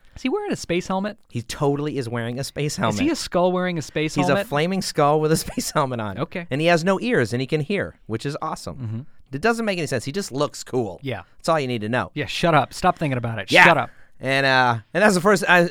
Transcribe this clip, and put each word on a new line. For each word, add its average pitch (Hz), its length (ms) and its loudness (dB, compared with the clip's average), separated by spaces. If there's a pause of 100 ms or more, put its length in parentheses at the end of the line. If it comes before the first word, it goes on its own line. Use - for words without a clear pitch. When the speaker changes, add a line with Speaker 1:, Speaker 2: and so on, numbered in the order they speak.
(160)
Speaker 1:
Is - 60 -20
he 262 80 -2
wearing 403 220 -4
a - 40 -4
space 175 320 -4
helmet? 196 300 -6 (120)
Speaker 2:
He 120 120 -8
totally 143 560 -2
is 117 100 -4
wearing 120 300 -6
a 135 60 -4
space 147 320 -6
helmet. 110 180 0
Speaker 1:
Is - 60 -2
he 285 100 2
a 311 60 -2
skull 180 360 0
wearing 180 240 -2
a 151 60 -4
space 156 320 -4
Speaker 2:
He's 143 140 2
Speaker 1:
helmet? - 180 2
Speaker 2:
a - 20 -18
flaming 170 320 0
skull 151 400 2
with 156 120 2
a 165 40 4
<laughs> - 80 -2
space - 280 -6
helmet 127 280 -2
on. 101 180 -6
Speaker 1:
Okay. 170 320 -6
Speaker 2:
And 139 120 -2
he 165 60 4
has 170 160 4
no 190 160 2
ears, 180 340 0
and 123 80 0
he 131 40 -4
can 156 140 0
hear, 143 460 -4
which 110 180 -6
is 147 160 -6
awesome. 156 360 -8
Speaker 1:
Mm-hmm. 113 240 -8 (340)
Speaker 2:
It 139 80 -6
doesn't 226 220 2
make 196 140 -2
any 156 80 -4
sense. 123 180 -2
He 139 80 -6
just 190 200 -6
looks 139 320 -2
cool. 107 380 -4
Speaker 1:
Yeah. 117 200 -8 (160)
Speaker 2:
That's - 120 -8
all 160 100 4
you 135 60 -2
need 123 160 -2
to 107 80 -4
know. 117 240 0
Speaker 1:
Yeah, 147 120 -4
shut 170 280 0
up. 131 200 4
Stop - 240 0
thinking 139 200 -2
about 113 200 -6
it. 98 140 -6
Speaker 2:
Yeah. 175 120 10
Speaker 1:
Shut 156 140 8
up. 113 120 -2 (300)
Speaker 2:
And, 135 260 0
uh, 127 320 4 (160)
and 175 80 2
that's 214 120 6
the 180 80 2
first, 190 220 4
uh, 175 260 6